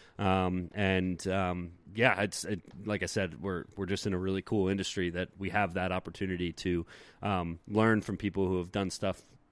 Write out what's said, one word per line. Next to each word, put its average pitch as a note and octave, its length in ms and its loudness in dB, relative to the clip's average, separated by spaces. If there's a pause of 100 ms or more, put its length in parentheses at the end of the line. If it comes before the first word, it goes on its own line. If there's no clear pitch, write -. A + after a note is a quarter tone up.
(180)
Um, F#2 560 2
and, F#2 540 2
um, F2+ 440 0 (220)
yeah, G#2 280 4
it's, - 220 -2
it, G#2 160 -2 (240)
like G#2 180 -2
I F2+ 40 -2
said, E2+ 360 -2
we're, F2+ 220 -4 (120)
we're G2 100 -4
just F#2+ 200 -2
in G2 80 0
a F2+ 40 2
really F#2+ 240 0
cool G2 260 2
industry F#2+ 420 0
that F2+ 180 -2 (100)
we F#2+ 120 -4
have G2+ 240 0
that F#2 180 0
opportunity F2+ 600 -2
to, F2 340 -2 (360)
um, F2 360 -2 (100)
learn A2 320 4
from G2 160 -4
people G2 300 0
who F#2 120 2
have F2 140 -4
done F#2+ 180 -2
stuff F#2+ 300 -4 (320)